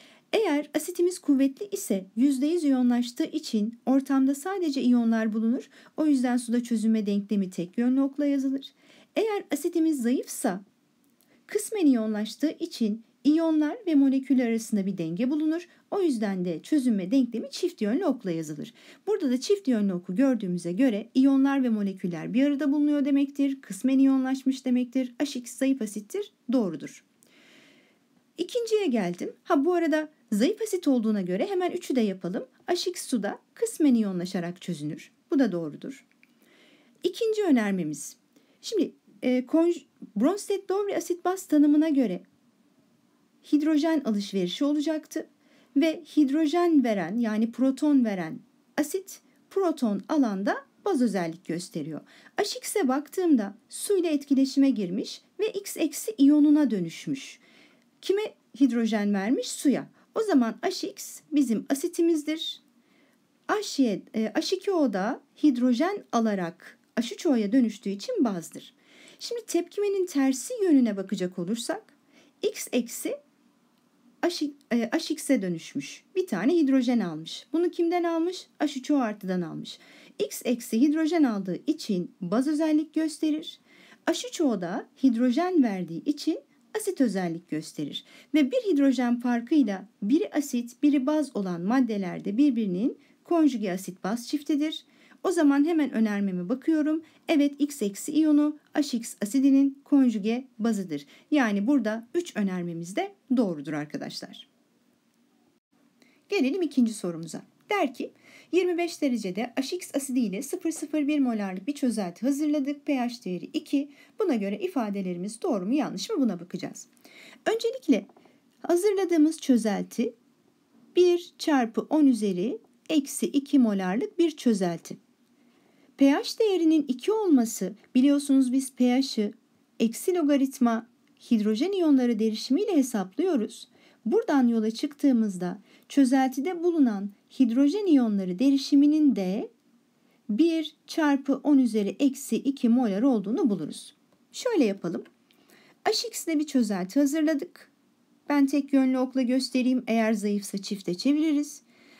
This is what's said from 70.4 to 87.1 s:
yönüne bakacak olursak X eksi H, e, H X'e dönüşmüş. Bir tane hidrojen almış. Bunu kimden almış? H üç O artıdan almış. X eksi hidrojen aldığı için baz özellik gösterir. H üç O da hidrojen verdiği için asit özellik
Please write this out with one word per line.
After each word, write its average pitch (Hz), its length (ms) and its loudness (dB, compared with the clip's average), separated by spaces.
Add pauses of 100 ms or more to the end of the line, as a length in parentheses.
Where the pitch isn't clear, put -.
yönüne 254 320 4
bakacak 185 420 -6
olursak 220 440 -6 (600)
X - 300 -6
eksi 247 440 -4 (1080)
H, 339 240 -2 (260)
e, 233 200 0
H 320 220 -2
X'e 254 280 0
dönüşmüş. - 600 -8 (120)
Bir 370 100 0
tane 226 300 0
hidrojen 262 440 2
almış. 165 520 -8
Bunu 339 180 0
kimden 339 340 0
almış? 339 420 -2 (120)
H 294 220 -2
üç 254 100 -6
O 294 60 4
artıdan 208 440 -2
almış. 156 380 -10 (400)
X - 260 -6
eksi 233 360 -2
hidrojen 311 420 2
aldığı 196 440 0
için 196 440 -4 (100)
baz 208 260 0
özellik 311 480 0
gösterir. 311 640 -4 (480)
H 339 220 -2
üç - 120 -10
O 240 200 0
da 185 260 -6 (160)
hidrojen 262 600 2
verdiği 180 420 -2
için 311 340 -2 (380)
asit 415 240 -4
özellik 180 500 0